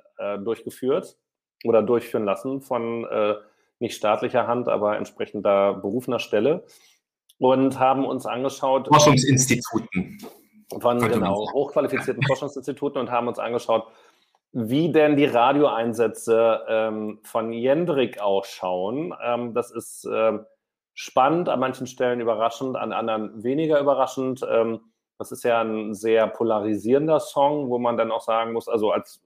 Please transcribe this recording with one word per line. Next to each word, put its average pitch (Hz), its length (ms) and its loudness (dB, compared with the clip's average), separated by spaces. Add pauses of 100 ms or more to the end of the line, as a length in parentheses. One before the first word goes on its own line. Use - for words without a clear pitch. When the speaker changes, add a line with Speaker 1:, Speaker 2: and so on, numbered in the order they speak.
(180)
Speaker 1:
äh, 101 220 -6
durchgeführt 127 800 -4 (460)
oder 113 180 6
durchführen 113 440 0
lassen 131 360 -4
von, 117 440 -4
äh, 107 300 0 (440)
nicht 110 160 -4
staatlicher 113 520 0
Hand, 120 200 0
aber 104 300 0
entsprechender 101 760 0
berufener 113 460 -4
Stelle 127 460 0 (720)
und 131 420 2
haben 131 260 4
uns 127 200 -6
angeschaut, 131 640 -2
Speaker 2:
Forschungsinstituten. 131 1300 2 (640)
Speaker 1:
von, 120 200 2
Speaker 2:
Könnte 113 200 2
man 98 100 0
Speaker 1:
genau, 104 160 -2
Speaker 2:
sagen. - 80 -10
Speaker 1:
hochqualifizierten 131 680 -2
Forschungsinstituten 135 760 -4
und 117 100 -6
haben 120 180 -2
uns 110 120 -6
angeschaut, 113 460 -2 (680)
wie 135 400 0
denn 151 240 4
die 143 100 4
Radioeinsätze, 117 1400 2
ähm, 107 560 -2
von 113 300 -6
Jendrik 135 680 0
ausschauen. 98 960 -2 (100)
Ähm, 120 300 -4
das 120 180 -4
ist, - 400 -12
ähm, 110 340 0 (540)
spannend, 156 480 2
an 123 120 0
manchen 127 260 -4
Stellen 123 340 -2
überraschend, 117 560 -2
an 107 160 -6
anderen 110 520 -4
weniger 151 360 2
überraschend. 131 680 0
Ähm, 113 300 2 (400)
das 107 120 -10
ist 123 120 -14
ja 117 180 2
ein 110 320 -4
sehr 110 340 4
polarisierender 110 920 0
Song, 147 500 0
wo 123 80 0
man 120 200 0
dann 113 140 0
auch 113 120 -4
sagen 113 280 0
muss, 113 160 -4
also 107 240 0
als - 340 -4